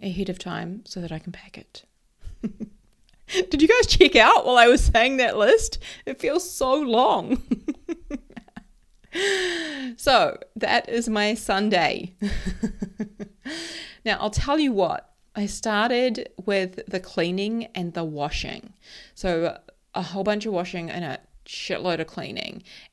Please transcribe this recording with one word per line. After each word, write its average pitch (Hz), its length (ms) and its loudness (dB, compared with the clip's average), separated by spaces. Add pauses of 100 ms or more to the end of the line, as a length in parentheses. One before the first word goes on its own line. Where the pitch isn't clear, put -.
ahead 190 240 -4
of 180 100 -6
time 170 460 -10
so - 160 -12
that 170 100 -8
I 160 80 -8
can 170 140 -12
pack - 240 -20
it. - 280 -20 (580)
<laughs> - 1080 -8
Did 285 120 0
you 320 40 10
guys 466 200 6
check - 280 6
out - 320 8
while 247 120 4
I 233 100 10
was 247 160 6
saying 247 320 4
that 247 220 2
list? 285 400 4 (260)
It 269 160 -8
feels 339 280 0
so 262 320 0
long. 240 680 2
<laughs> - 40 -4 (2500)
So 226 420 2 (160)
that - 340 -2
is 233 200 -4
my 214 260 0
Sunday. 190 840 0
<laughs> 208 40 -6 (1800)
Now, 214 160 -2
I'll 214 100 -4
tell 277 280 0
you 285 140 2
what, 196 400 -2 (220)
I 202 120 -2
started 226 840 -2 (160)
with 190 400 -2
the 185 140 -6
cleaning 196 720 -2
and 175 180 -6
the 170 120 -4
washing. 147 680 -6 (420)
So 170 440 -2 (360)
a 190 80 -4
whole 180 200 -6
bunch 208 240 -2
of 220 60 -4
washing 175 360 -4
and 175 160 -8
a 135 140 -6 (260)
shitload - 560 -4
of 160 60 -6
cleaning. - 560 -10 (300)